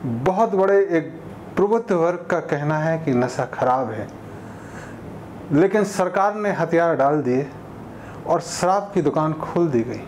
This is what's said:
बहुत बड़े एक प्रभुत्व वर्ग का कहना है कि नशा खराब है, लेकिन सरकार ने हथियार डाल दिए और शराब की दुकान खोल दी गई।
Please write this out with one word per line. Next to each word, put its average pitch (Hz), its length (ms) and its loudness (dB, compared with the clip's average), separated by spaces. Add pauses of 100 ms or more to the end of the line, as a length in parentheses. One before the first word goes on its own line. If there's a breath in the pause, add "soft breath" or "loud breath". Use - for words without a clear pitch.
बहुत 185 520 0
बड़े 196 220 4 (100)
एक 165 240 0 (440)
प्रभुत्व 214 400 2
वर्ग 170 360 0
का 175 100 2
कहना 151 360 0
है 160 220 0
कि 143 140 0
नशा 123 320 0
खराब 127 460 0
है, 110 160 -8 (1400 loud breath)
लेकिन 190 340 6
सरकार 196 500 0
ने 208 160 0
हथियार 165 440 2
डाल 139 260 4
दिए 131 260 0 (800 loud breath)
और 160 140 2
शराब 196 520 0
की 185 80 2
दुकान 156 320 2
खोल 170 340 0
दी 123 160 2
गई। 110 240 -6